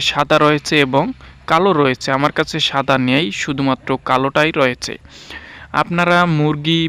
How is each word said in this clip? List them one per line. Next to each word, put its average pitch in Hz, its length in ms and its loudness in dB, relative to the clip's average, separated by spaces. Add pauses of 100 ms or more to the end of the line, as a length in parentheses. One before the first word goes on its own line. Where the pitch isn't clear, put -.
সাদা 147 360 0
রয়েছে 151 420 2
এবং 139 240 2 (440)
কালো 180 260 2
রয়েছে। 139 380 0
আমার 139 220 0
কাছে 156 260 -4
সাদা 139 380 0
নেই, 131 340 0
শুধুমাত্র 135 580 -4 (160)
কালোটাই 135 460 0
রয়েছে। 127 420 -2 (800)
আপনারা 175 540 0
মুরগি 151 640 0